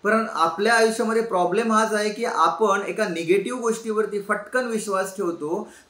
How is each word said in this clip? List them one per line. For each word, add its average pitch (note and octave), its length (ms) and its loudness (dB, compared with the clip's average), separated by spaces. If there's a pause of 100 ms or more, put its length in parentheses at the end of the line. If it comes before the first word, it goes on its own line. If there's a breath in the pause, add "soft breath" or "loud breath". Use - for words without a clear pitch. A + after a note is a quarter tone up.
पण G#3+ 280 2
आपल्या F3+ 440 2
आयुष्यामध्ये A3+ 480 2
problem G3 500 0
हाच A3 200 2
आहे G#3 180 0
की A3+ 140 -6
आपण G3 560 2
एका G3 280 -2
negative F3+ 520 0
गोष्टीवरती G#3+ 640 -2
फटकन A#3+ 440 -2
विश्वास G3 500 -2
ठेवतो, E3+ 560 -4 (180 loud breath)